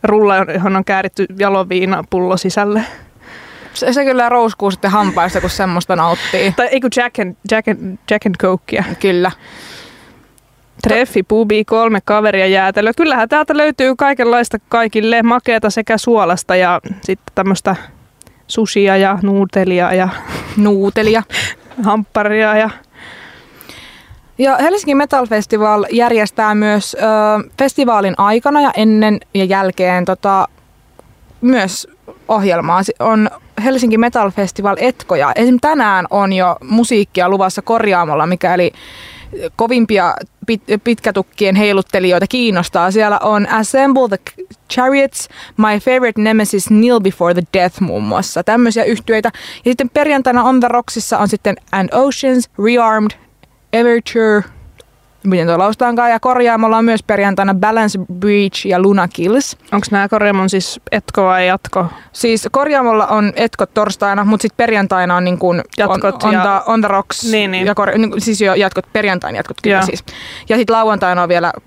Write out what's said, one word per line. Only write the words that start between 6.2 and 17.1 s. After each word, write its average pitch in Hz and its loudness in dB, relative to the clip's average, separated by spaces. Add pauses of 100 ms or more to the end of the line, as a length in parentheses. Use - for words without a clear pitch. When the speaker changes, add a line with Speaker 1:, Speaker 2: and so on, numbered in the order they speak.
Speaker 1:
Tai 240 0
ei 262 0
kun 247 0
Jack 240 -2
and, 185 -6 (140)
Jack 220 0
and, 190 -6 (120)
Jack 208 0
and 196 0
Cokea. 185 -2 (160)
Speaker 2:
Kyllä. 180 0 (1500)
Speaker 1:
Treffi, 220 0
pubi, 214 0
kolme 226 0
kaveria, 208 0
jäätelöä. 196 0
Kyllähän 254 0
täältä 302 0
löytyy 269 0
kaikenlaista 240 0 (100)
kaikille, 226 0
makeata 233 0
sekä 220 -2
suolasta 185 0
ja 180 2 (220)
sitten - -8